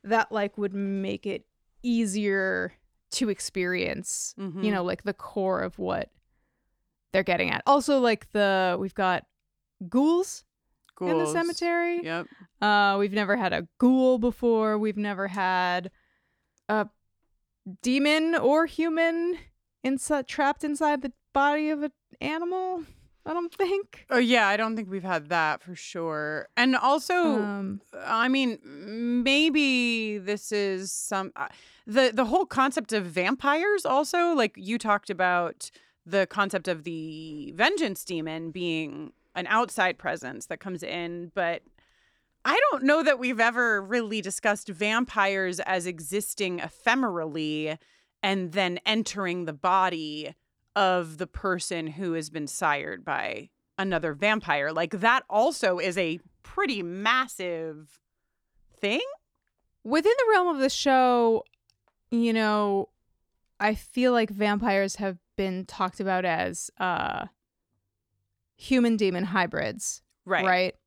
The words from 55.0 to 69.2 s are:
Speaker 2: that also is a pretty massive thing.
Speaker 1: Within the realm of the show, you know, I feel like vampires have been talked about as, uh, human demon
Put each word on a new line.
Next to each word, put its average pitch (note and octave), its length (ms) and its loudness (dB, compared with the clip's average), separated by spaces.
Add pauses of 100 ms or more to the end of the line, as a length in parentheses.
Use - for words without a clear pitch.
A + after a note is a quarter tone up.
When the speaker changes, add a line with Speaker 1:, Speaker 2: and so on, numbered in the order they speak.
Speaker 2:
that A#3+ 300 4
also G#3+ 480 2
is F3 180 -2
a E3+ 220 -2 (240)
pretty C4 400 -4
massive F3 1160 -4 (800)
thing. G#3+ 200 0 (840)
Speaker 1:
Within D#4 340 4
the A4+ 140 4
realm F4+ 160 4
of D4+ 100 0
the C4+ 120 2
show, B3 760 4 (640)
you A#3 220 2
know, G#3 560 2 (720)
I G#3+ 140 2
feel B3 380 2
like A3+ 180 4
vampires G3+ 640 2
have F#3+ 220 -4 (180)
been F#3+ 300 -2
talked - 340 -4
about F#3 240 0
as, E3 540 -2
uh, - 480 -2 (1300)
human A#3+ 400 2
demon F#3+ 280 0